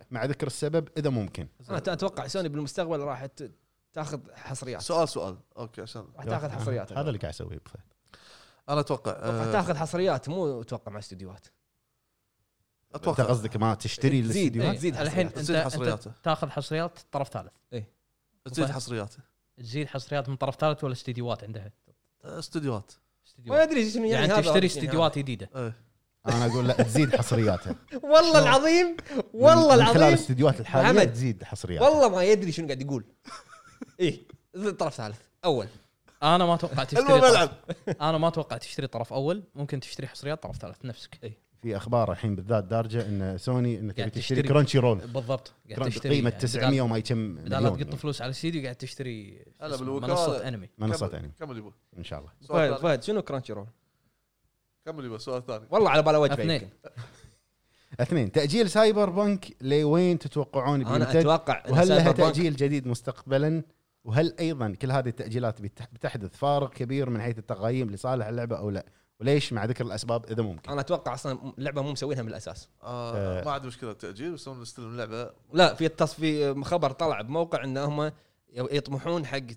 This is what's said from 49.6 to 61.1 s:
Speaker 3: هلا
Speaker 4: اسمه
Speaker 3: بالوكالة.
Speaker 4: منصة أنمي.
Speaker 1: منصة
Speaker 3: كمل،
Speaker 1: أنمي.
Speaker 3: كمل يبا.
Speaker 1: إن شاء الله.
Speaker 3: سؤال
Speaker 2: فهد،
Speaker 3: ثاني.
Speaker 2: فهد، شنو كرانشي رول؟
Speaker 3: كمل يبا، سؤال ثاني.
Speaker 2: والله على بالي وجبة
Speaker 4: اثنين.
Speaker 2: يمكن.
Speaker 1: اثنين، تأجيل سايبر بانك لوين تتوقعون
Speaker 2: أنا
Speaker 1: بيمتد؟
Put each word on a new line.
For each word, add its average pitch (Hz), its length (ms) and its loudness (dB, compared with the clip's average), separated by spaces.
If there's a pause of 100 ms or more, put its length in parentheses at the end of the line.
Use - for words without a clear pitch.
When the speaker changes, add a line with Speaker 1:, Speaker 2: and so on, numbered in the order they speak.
Speaker 3:
هلا 147 140 -8
Speaker 4:
اسمه 131 120 -8
Speaker 3:
بالوكالة. 135 260 -4
Speaker 4:
منصة 151 360 0
أنمي. 107 200 -10 (100)
Speaker 1:
منصة 107 300 -2
Speaker 3:
كمل، - 100 -10
Speaker 1:
أنمي. 73 220 -12
Speaker 3:
كمل 139 180 -12
يبا. 104 140 -16 (260)
Speaker 1:
إن 85 60 -14
شاء 78 140 -12
الله. 76 120 -16 (100)
Speaker 3:
سؤال - 80 -20 (200)
Speaker 2:
فهد، - 20 -
Speaker 3:
ثاني. 139 120 -4
Speaker 2:
فهد، 151 200 0
شنو 208 200 -2
كرانشي 131 300 -8
رول؟ 101 140 -10 (1200)
Speaker 3:
كمل 156 180 -10
يبا، 113 140 -8
سؤال 123 280 -8
ثاني. 110 240 -8
Speaker 2:
والله 196 200 4
على 156 120 6
بالي 151 140 6
وجبة 143 180 6
Speaker 4:
اثنين. 139 280 0
Speaker 2:
يمكن. 95 60 -14 (1300)
Speaker 1:
اثنين، 123 320 0
تأجيل 170 380 2
سايبر 208 400 4
بانك 202 360 0 (140)
لوين 151 580 4
تتوقعون 139 680 -2
Speaker 2:
أنا 117 120 0
Speaker 1:
بيمتد؟ 123 180 2